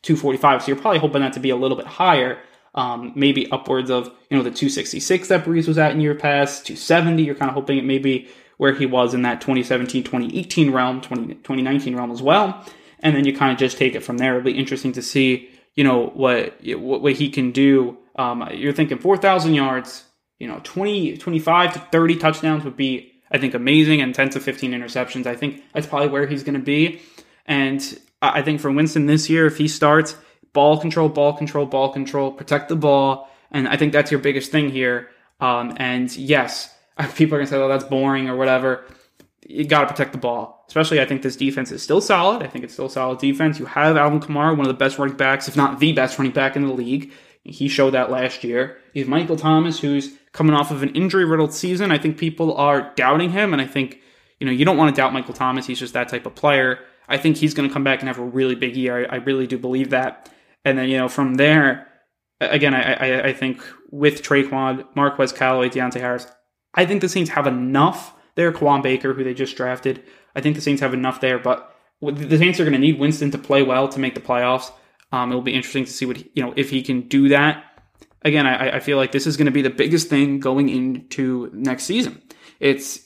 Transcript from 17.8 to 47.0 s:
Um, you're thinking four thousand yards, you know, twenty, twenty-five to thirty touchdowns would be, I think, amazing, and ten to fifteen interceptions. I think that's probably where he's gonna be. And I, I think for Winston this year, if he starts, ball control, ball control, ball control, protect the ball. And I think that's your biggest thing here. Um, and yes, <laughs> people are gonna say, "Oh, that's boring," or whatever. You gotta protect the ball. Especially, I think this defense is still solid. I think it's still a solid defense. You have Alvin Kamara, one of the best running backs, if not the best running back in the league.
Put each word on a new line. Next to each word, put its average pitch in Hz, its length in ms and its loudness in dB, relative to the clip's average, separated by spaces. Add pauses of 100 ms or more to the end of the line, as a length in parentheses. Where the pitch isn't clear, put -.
Um, 120 380 -4
you're 143 200 -4
thinking 143 260 0
four 190 180 2
thousand 180 380 2
yards, 131 500 -2 (340)
you 127 80 -10
know, - 160 -12
twenty, 196 540 -4
twenty-five 170 560 0
to - 60 -12 (120)
thirty 165 240 4
touchdowns 156 480 0
would 135 140 -10
be, 131 340 -4 (200)
I 143 80 2
think, 127 160 -2
amazing, 151 460 4
and 127 120 -2
ten 135 160 0
to 135 100 -6
fifteen 131 320 -4
interceptions. 123 540 -6
I 123 100 -4
think 139 280 -8 (100)
that's 151 140 -4
probably 147 220 0
where 139 180 0
he's 139 160 -6
gonna 143 160 -4
be. 151 420 0 (440)
And 139 360 0 (400)
I, 143 180 2
I - 40 2
think 151 180 -2
for 143 100 -2
Winston 151 360 2
this 156 220 2
year, 160 180 4
if 151 100 0
he 151 100 0
starts, 147 480 2 (380)
ball 147 240 6
control, 156 320 0
ball 147 240 2
control, 147 320 -4
ball 135 260 0
control, 135 400 -4
protect 143 380 -4
the 170 60 -2
ball. 139 540 2 (200)
And 135 180 -2
I 139 100 0
think 151 140 2
that's 147 200 2
your 143 80 2
biggest 135 320 -2
thing 151 180 2
here. 127 400 -2 (300)
Um, 120 380 0
and 127 380 -2
yes, 135 540 -2 (260)
<laughs> 143 200 -6
people 156 200 4
are 143 40 0
gonna 139 80 -2
say, 139 100 -2
"Oh, 135 100 2
that's 135 160 0
boring," 135 460 0
or 127 60 -4
whatever. 131 500 0 (640)
You 143 180 -4
gotta 147 220 4
protect - 240 -4
the 139 80 -10
ball. 120 480 -6
Especially, 156 340 2
I 131 40 2
think 135 180 -4
this 131 120 -4
defense 135 360 -4
is - 100 -10
still 180 200 2
solid. 202 420 2
I 139 40 -8
think 127 160 -10
it's 120 100 -14
still 131 120 -8
a 135 40 -8
solid 127 300 -4
defense. 147 400 0
You 127 60 -8
have 156 320 2
Alvin 147 220 4
Kamara, 151 320 0
one 151 100 0
of 135 60 2
the 131 60 0
best 135 260 -2
running 139 180 -2
backs, 135 300 0
if 143 80 -10
not 139 240 2
the 156 120 4
best 131 280 0
running 135 140 0
back 135 220 0
in 143 120 0
the 131 60 -4
league. 127 380 -4 (320)